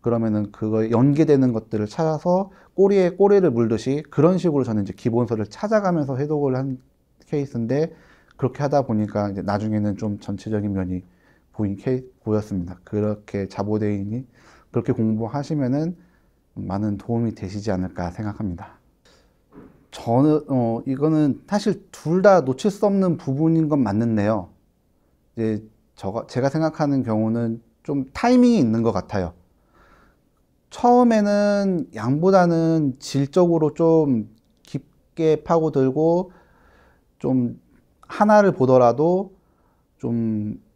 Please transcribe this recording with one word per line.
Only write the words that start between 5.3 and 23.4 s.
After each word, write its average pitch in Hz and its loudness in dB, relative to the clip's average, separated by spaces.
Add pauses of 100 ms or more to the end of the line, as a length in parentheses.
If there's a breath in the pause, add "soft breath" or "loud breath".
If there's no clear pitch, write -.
찾아가면서 180 -2
해독을 143 -2
한 131 -4 (480)
케이스인데 139 -4 (420 soft breath)
그렇게 131 -4
하다 143 0
보니까 107 -2
이제 98 -8
나중에는 104 -2
좀 104 -6
전체적인 104 -6
면이 90 -6 (500 soft breath)
보인 101 -4
케이-, 127 -4 (200)
보였습니다. 101 -4
그렇게 104 -6
자보대인이 104 -4 (440 soft breath)
그렇게 120 -4
공부하시면은 135 -4 (600 soft breath)
많은 101 -4
도움이 117 -4
되시지 101 -8
않을까 90 -4
생각합니다. 101 -10 (1120 soft breath)
저는, 147 0
어, 117 -2
이거는 147 0
사실 208 -4
둘 170 -2
다 190 6
놓칠 131 -2
수 208 -4
없는 190 2
부분인 160 0